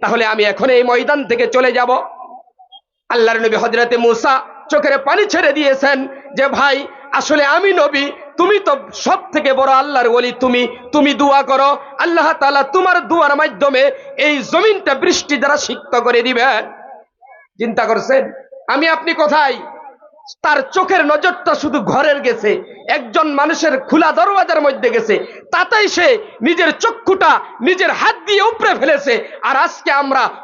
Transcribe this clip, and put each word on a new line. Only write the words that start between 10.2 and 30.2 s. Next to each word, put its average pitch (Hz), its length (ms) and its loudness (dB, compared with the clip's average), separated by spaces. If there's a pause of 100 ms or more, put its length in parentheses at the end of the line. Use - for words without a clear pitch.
তুমি, 247 460 -2 (140)
তুমি 285 220 2
দোয়া 277 300 2
করো, 269 340 2 (220)
আল্লাহ 320 340 0
তাআলা 277 300 2
তোমার 359 440 0
দোয়ার 294 280 2
মাধ্যমে 277 560 2 (260)
এই 285 260 0
জমিনটা 349 500 0
বৃষ্টি 330 440 -2
দ্বারা 277 200 0
সিক্ত 254 420 -4
করে 240 220 2
দিবেন।" 233 440 0 (920)
চিন্তা 226 280 -2
করছেন 226 460 0 (360)
আমি 294 220 0
আপনি 320 240 -2
কোথায়? 294 420 0 (840)
তার 294 200 0 (100)
চোখের 370 340 0
নজরটা 302 500 0
শুধু 285 240 -2
ঘরের 277 400 0
গেছে, 226 440 -2 (260)
একজন 285 440 -2
মানুষের 294 460 0
খোলা 320 320 2
দরওয়াজার 349 500 2
মধ্যে 262 280 0
গেছে, 214 360 0 (260)
তাতেই 370 360 0
সে 311 300 2 (240)
নিজের 330 300 2
চক্ষুটা 370 680 0 (220)
নিজের 349 300 0
হাত 427 240 0 (100)
দিয়ে 403 160 2
উপড়ে 440 340 0
ফেলেছে। 262 680 -2
আর 254 120 0
আজকে 311 360 -2
আমরা 269 380 0 (140)